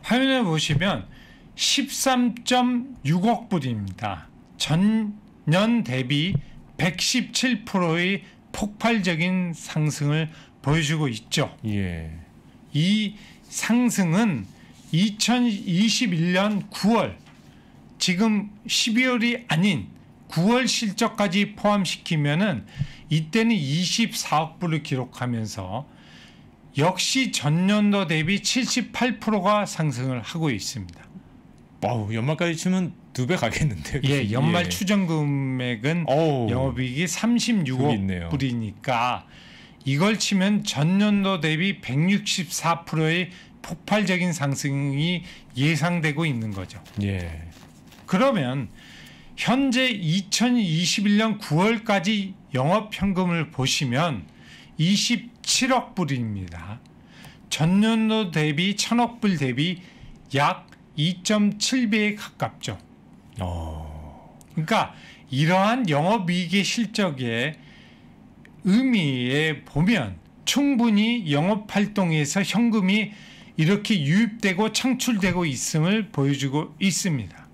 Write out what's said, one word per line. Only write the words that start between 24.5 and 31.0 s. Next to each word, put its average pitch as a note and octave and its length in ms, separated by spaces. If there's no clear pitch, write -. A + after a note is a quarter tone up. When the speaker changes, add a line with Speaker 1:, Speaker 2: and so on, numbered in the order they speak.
Speaker 1:
불을 D#3+ 240
기록하면서 A#2+ 1040
역시 F#3 520
전년도 G3 760
대비 E3 340
칠십팔 - 760
프로가 G#3 460
상승을 B2+ 560
하고 D#3+ 280
있습니다. F#2+ 540